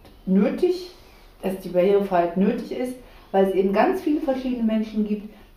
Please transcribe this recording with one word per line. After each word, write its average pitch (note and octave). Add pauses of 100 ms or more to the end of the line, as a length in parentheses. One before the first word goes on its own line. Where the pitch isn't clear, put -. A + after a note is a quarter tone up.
(260)
nötig, C4 (500)
dass F#3+
die F3+
Barrierefreiheit F3+
nötig A3
ist, B3+ (380)
weil G3
es F#3+
eben G3
ganz D#4
viele D4+
verschiedene B3+
Menschen G#3+
gibt G#3 (240)